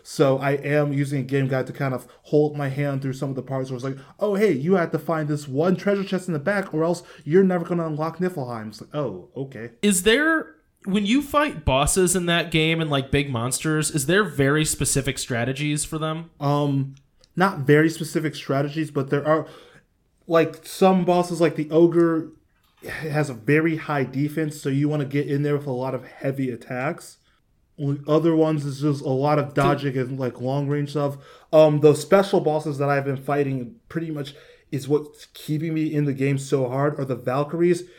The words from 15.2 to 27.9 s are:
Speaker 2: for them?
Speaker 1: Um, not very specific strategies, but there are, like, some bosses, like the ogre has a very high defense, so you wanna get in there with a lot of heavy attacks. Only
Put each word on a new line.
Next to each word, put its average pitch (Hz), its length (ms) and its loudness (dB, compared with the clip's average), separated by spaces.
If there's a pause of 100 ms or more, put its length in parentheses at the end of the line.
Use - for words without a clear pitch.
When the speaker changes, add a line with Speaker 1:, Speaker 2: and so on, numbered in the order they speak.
Speaker 2:
for 160 120 -8
them? 156 320 -8 (120)
Speaker 1:
Um, 139 540 0 (420)
not 180 220 0
very 151 300 6
specific 156 460 -4
strategies, 143 560 -4
but 139 180 -4
there 143 160 0
are, 151 220 2 (800)
like, 165 380 2
some 190 400 4
bosses, 175 360 2
like 156 140 4
the 151 160 -4
ogre 165 600 4 (540)
has 147 440 -4
a 131 40 -8
very 147 440 2
high 143 260 -2
defense, 147 560 -4
so - 100 -8
you 143 200 2
wanna 147 160 -2
get 139 220 -2
in 143 160 0
there 147 140 0
with 143 100 -8
a 135 40 -4
lot 127 240 -4
of 123 100 -10
heavy 135 460 -4
attacks. 127 680 -8 (600)
Only 143 280 -4